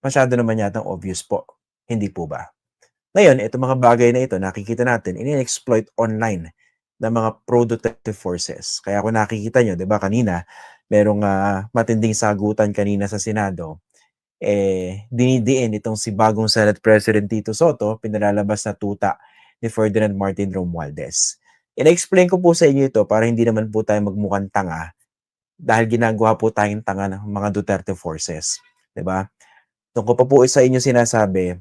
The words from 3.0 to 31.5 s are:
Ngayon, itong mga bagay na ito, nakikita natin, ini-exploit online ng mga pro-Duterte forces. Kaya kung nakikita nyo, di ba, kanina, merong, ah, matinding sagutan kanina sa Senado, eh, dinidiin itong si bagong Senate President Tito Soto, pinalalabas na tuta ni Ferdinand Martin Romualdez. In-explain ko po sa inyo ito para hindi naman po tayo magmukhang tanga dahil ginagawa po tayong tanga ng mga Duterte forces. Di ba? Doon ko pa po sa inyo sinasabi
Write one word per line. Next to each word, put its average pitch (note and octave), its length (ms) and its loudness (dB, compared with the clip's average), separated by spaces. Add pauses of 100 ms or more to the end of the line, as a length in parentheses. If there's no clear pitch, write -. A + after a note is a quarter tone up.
Ngayon, C#3+ 320 6
itong B2+ 240 -4
mga C3 80 2
bagay A#2+ 380 6
na B2+ 100 0
ito, G2 160 -4
nakikita G2+ 400 -6
natin, A2+ 380 -2
ini-exploit B2 800 -4
online A2 500 -2 (480)
ng A2+ 160 -4
mga A2+ 160 0 (160)
pro-Duterte A2+ 720 -2
forces. - 640 -8
Kaya G2+ 240 -4
kung A2+ 80 -2
nakikita A2 480 0
nyo, G2+ 160 0
di F#2 80 -6
ba, G#2 160 0
kanina, G2 400 0 (480)
merong, G#2 320 4
ah, G2 480 0
matinding A2+ 480 0
sagutan G#2+ 560 0
kanina G2+ 320 0
sa G2+ 160 -6
Senado, F#2 640 -6 (560)
eh, G2 720 -2
dinidiin B2 640 2
itong A2 160 -6
si A2 160 -8
bagong A2 400 2
Senate G#2+ 320 2
President G#2+ 480 4
Tito A2 240 -4
Soto, A2+ 480 0
pinalalabas G#2 640 -2
na G#2 80 -4
tuta G2+ 480 -4 (400)
ni A2+ 80 -4
Ferdinand G#2+ 480 0
Martin G2 320 -2
Romualdez. E2 880 -6 (400)
In-explain F3 480 4
ko F3+ 160 0
po E3+ 160 4
sa E3+ 80 4
inyo C#3 240 4
ito G#2+ 160 2
para A2+ 240 2
hindi A#2 160 2
naman A2 240 0
po G#2+ 160 -2
tayo G#2 160 0
magmukhang G2 480 -4
tanga E2 480 -6 (560)
dahil A#2 320 2
ginagawa A2+ 480 2
po A2 160 0
tayong G#2 320 -2
tanga G2 240 -4
ng G2 240 -8
mga G2+ 240 -4
Duterte G2 400 -4
forces. D#2+ 640 -8 (320)
Di - 160 -10
ba? F#2 160 -4 (720)
Doon G#2 160 -4
ko B2 80 4
pa B2+ 80 6
po C3+ 240 4
sa C3 160 4
inyo B2+ 160 2
sinasabi G#2+ 800 0